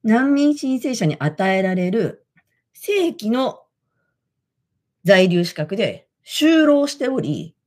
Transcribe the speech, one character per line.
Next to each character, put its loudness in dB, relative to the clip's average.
難 2
民 2
申 -4
請 -4
者 -2
に 0
与 -2
え 0
ら -2
れ -2
る -4
正 -2
規 -6
の -4
在 4
留 0
資 -10
格 -8
で -6
就 2
労 4
し -8
て -6
お -4
り -8